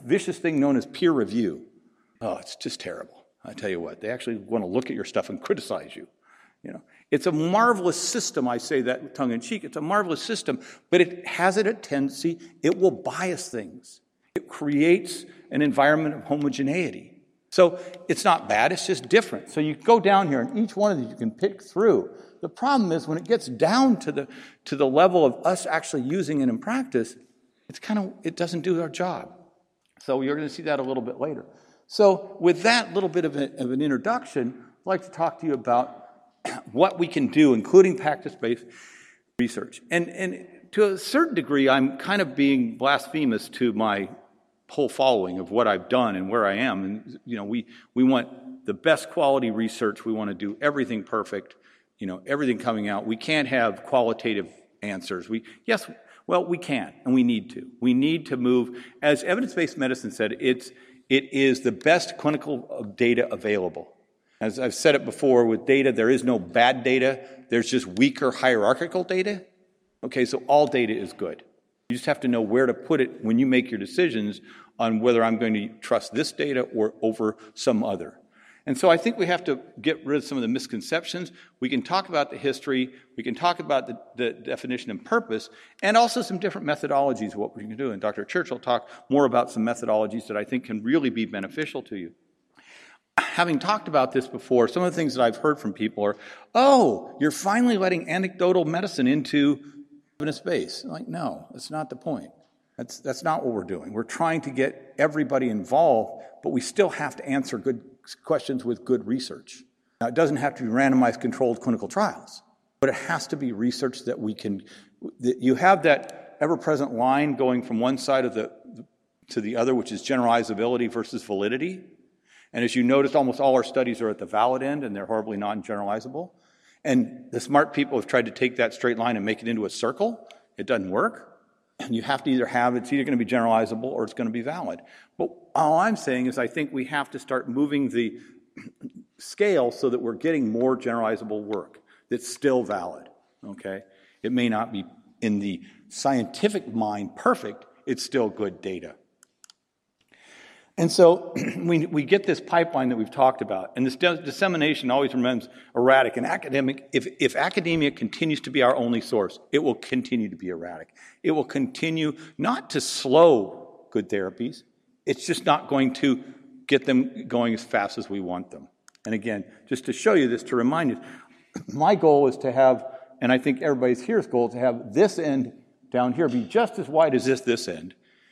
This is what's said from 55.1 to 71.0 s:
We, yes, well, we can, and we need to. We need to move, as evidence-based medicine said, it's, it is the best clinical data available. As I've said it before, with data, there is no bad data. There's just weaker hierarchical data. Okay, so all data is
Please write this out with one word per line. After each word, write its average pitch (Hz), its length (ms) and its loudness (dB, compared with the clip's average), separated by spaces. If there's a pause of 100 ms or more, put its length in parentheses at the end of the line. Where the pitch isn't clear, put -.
We, 113 140 -6 (220)
yes, 220 220 -2 (380)
well, 180 200 2
we 170 120 -4
can, 131 360 -6 (120)
and 127 80 2
we 131 80 6
need 117 300 0
to. - 160 -14 (120)
We 123 140 4
need 151 340 2
to 131 100 -4
move, 123 460 0 (200)
as 151 200 4
evidence-based 185 540 -2
medicine 127 320 -4
said, 110 300 -2
it's, 127 320 0 (380)
it 135 220 2
is 135 300 2
the 120 100 0
best 160 460 2
clinical 131 800 -6
data 120 340 2
available. 92 640 -4 (520)
As 110 140 -4
I've 127 160 -2
said 151 180 4
it 131 120 0
before, 123 420 4
with 110 180 0
data, 135 260 4
there 110 160 0
is 127 160 2
no 123 140 2
bad 117 460 2
data. 131 360 2 (300)
There's 117 180 2
just 123 200 0
weaker 131 420 2
hierarchical 131 720 2
data. 185 400 -4 (600)
Okay, 127 200 0
so - 220 -2
all 147 220 6
data 117 260 0
is 101 200 -6